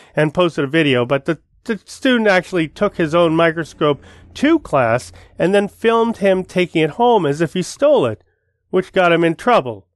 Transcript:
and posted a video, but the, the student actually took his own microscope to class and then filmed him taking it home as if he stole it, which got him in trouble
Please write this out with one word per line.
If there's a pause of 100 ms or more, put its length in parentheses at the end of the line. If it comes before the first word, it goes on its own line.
(160)
and
posted
a
video,
but
the, (260)
the
student
actually
took
his
own
microscope (340)
to
class (260)
and
then
filmed
him
taking
it
home
as
if
he
stole
it, (480)
which
got
him
in
trouble